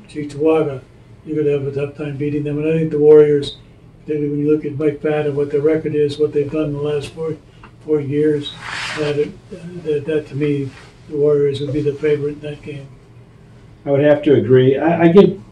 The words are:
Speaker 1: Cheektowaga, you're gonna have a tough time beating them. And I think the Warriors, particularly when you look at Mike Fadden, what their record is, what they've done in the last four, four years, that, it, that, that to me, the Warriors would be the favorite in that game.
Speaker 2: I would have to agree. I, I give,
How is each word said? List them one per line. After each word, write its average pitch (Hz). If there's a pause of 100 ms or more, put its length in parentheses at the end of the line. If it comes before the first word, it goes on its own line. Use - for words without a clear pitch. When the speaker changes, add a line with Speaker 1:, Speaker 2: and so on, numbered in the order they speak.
Speaker 1:
Cheektowaga, 143 (420)
you're 151
gonna 143
have 135
a 139
tough 143
time 143
beating 147
them. 147
And 156
I 160
think 160
the 147
Warriors, 147 (440)
particularly 147
when 147
you 151
look 151
at 135
Mike 147
Fadden, 151
what 143
their 143
record 156
is, 147
what 147
they've 147
done 156
in 147
the 143
last 147
four, 160 (500)
four 151
years, 147 (460)
that, 147
it, 170
that, 147
that 156
to 131
me, 143 (400)
the 156
Warriors 143
would 139
be 151
the 143
favorite 147
in 143
that 147
game. 139 (1000)
Speaker 2:
I 143
would 139
have 147
to 147
agree. 127
I, 165
I 170
give, 180 (140)